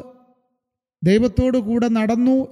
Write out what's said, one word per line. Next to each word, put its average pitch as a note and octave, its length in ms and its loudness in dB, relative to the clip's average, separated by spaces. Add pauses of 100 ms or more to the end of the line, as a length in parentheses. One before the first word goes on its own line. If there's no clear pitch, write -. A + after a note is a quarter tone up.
(1040)
ദൈവത്തോടു A#3+ 560 2
കൂടെ A#3 380 -2
നടന്നു A#3 400 0 (160)